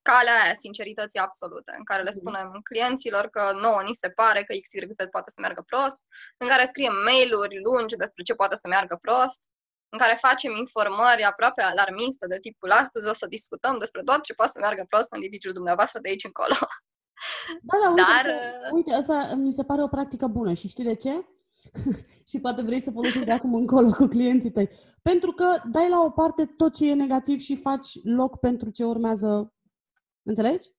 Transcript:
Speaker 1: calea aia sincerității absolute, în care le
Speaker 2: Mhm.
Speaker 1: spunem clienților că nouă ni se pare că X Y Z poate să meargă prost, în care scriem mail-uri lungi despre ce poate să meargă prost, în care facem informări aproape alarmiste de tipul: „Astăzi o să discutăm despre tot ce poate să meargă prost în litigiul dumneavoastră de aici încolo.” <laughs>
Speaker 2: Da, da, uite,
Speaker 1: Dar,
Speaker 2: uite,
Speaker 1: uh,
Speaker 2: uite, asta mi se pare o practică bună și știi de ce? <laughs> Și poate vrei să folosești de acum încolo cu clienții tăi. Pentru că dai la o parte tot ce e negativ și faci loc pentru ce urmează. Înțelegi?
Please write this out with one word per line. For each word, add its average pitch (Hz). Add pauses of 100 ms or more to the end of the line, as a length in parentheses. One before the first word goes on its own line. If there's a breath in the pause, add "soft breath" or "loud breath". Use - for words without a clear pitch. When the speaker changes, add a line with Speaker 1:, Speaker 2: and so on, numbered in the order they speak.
Speaker 1:
calea 240 (100)
aia 175
sincerității 214
absolute, -
în -
care 196
le 185
Speaker 2:
Mhm. 196
Speaker 1:
spunem 190
clienților 233
că 208 (180)
nouă 214
ni 226
se 185
pare 208
că 208
X -
Y 196 (200)
Z 190
poate 185
să -
meargă 185
prost, 269 (380 loud breath)
în 247
care 254
scriem 262 (120)
mail-uri 220
lungi 226
despre 180
ce 233
poate 196
să -
meargă 185
prost, 254 (540)
în 220
care 226 (100)
facem 262
informări 220
aproape 220
alarmiste 196
de 185
tipul: 190
„Astăzi 226
o 220
să 196
discutăm 240
despre 208
tot 202
ce -
poate 220
să -
meargă 202
prost 220
în 220
litigiul 196
dumneavoastră 180
de 190
aici 196
încolo.” -
<laughs> - (760 loud breath)
Speaker 2:
Da, 349
da, 370
uite, 339
Speaker 1:
Dar, 254
Speaker 2:
uite, 269 (280)
Speaker 1:
uh, 277
Speaker 2:
uite, 320
asta 285
mi 269
se 269
pare 285
o 277
practică 277
bună 214
și 175
știi 254
de 226
ce? 277 (460 soft breath)
<laughs> -
Și 269
poate 247
vrei 233
să 254
folosești 240
de 226
acum 247
încolo 240
cu 254
clienții 247
tăi. 196 (320 soft breath)
Pentru 359
că 359 (100)
dai 339
la 349
o 320
parte 320
tot 311
ce 294
e 285
negativ 269
și 277
faci 269
loc 254
pentru 247
ce 233
urmează. 220 (680)
Înțelegi? 226 (120)